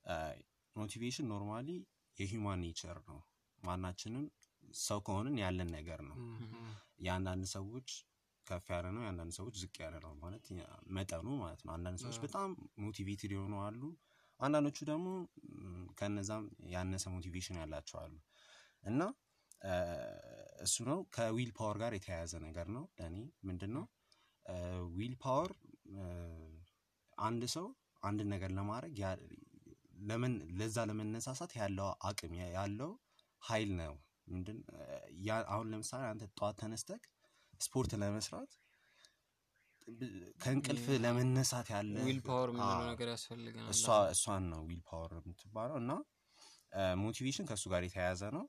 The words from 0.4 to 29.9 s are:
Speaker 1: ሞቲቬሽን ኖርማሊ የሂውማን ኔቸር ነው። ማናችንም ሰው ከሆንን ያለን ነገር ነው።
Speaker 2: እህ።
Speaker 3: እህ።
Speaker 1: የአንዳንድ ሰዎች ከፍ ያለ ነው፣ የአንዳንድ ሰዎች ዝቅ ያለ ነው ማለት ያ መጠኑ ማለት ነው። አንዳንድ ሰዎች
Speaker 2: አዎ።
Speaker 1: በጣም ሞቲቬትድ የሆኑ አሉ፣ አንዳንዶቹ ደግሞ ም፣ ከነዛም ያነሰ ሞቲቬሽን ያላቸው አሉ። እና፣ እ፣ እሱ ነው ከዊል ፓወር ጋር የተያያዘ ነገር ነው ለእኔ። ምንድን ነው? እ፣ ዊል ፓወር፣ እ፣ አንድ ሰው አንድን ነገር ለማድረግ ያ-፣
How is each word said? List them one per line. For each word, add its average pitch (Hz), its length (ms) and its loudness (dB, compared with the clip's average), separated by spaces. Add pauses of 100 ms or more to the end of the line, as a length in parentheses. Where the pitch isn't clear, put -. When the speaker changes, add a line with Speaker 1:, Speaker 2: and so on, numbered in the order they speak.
Speaker 1:
ሞቲቬሽን 117 520 -2
ኖርማሊ 107 400 -2 (480)
የሂውማን 101 440 0
ኔቸር 85 440 -4
ነው። - 140 -14 (400)
ማናችንም 92 680 -2 (540)
ሰው 104 220 2
ከሆንን 110 360 2
ያለን 92 340 2
ነገር 78 320 -6
ነው። 71 180 -10
Speaker 2:
እህ። 117 200 -8 (140)
Speaker 3:
እህ። 113 180 -10 (260)
Speaker 1:
የአንዳንድ 92 500 2
ሰዎች 104 400 -6 (580)
ከፍ 90 220 -4
ያለ 87 220 0
ነው፣ 113 120 -2
የአንዳንድ 85 300 -4
ሰዎች - 240 -8
ዝቅ 92 220 -6
ያለ 82 220 -6
ነው 78 140 -12
ማለት 87 360 -10
ያ 90 140 -6 (240)
መጠኑ 95 380 0 (100)
ማለት 87 260 -4
ነው። 80 100 -8
አንዳንድ 90 260 -4
ሰዎች 120 180 -4
Speaker 2:
አዎ። 113 60 -4
Speaker 1:
በጣም 190 260 -2 (300)
ሞቲቬትድ 101 540 -2
የሆኑ 98 260 0
አሉ፣ 107 220 -4 (600)
አንዳንዶቹ 143 440 6
ደግሞ 156 220 0 (500)
ም፣ 90 380 -8
ከነዛም 104 500 0 (240)
ያነሰ 92 420 0
ሞቲቬሽን 90 480 -4
ያላቸው 78 400 -6
አሉ። 80 160 -10 (680)
እና፣ 117 160 4 (640)
እ፣ 95 120 0 (840)
እሱ - 240 2
ነው 147 140 2 (120)
ከዊል 120 420 2
ፓወር 104 260 0
ጋር 117 160 0
የተያያዘ 85 460 -4
ነገር 82 280 -6
ነው 123 160 -4 (100)
ለእኔ። 85 220 -6 (260)
ምንድን 95 300 -2
ነው? 160 120 -2 (640)
እ፣ 90 100 -4 (360)
ዊል 113 240 -2
ፓወር፣ 143 360 2 (400)
እ፣ 98 120 -8 (1120)
አንድ 117 300 2
ሰው 170 180 -2 (360)
አንድን 104 260 2
ነገር 95 240 0
ለማድረግ 107 460 -2
ያ-፣ 95 180 2 (840)